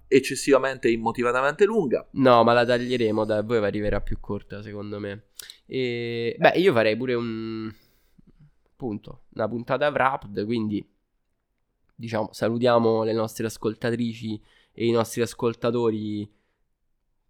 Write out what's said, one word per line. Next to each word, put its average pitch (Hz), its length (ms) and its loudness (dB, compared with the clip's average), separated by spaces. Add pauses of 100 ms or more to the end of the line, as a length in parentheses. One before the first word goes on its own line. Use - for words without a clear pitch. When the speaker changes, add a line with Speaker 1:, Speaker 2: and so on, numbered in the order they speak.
Speaker 1:
eccessivamente 131 800 2
immotivatamente 123 760 0
lunga. 190 480 0
Speaker 2:
No, 123 300 6
ma 117 120 6
la 120 100 4
taglieremo, 120 600 0
dai, 107 200 0
poi 117 140 -2
arriverà 101 420 -2
più - 200 -2
corta, 101 420 -10
secondo 104 360 -12
me. 101 260 -10 (420)
E, 120 720 -4
beh, 151 180 6
io 180 160 4
farei 110 240 2
pure 127 180 -2
un, 113 560 -6 (1000)
appunto, - 520 -10 (100)
una 110 140 -2
puntata 127 420 -2
wrapped, 127 540 -2
quindi, 107 400 -4 (1080)
diciamo, 110 380 -4
salutiamo 117 680 4
le 110 100 0
nostre 113 340 -2
ascoltatrici 117 960 -4 (320)
e 117 140 -2
i 117 40 4
nostri 117 300 0
ascoltatori 113 1160 -2 (920)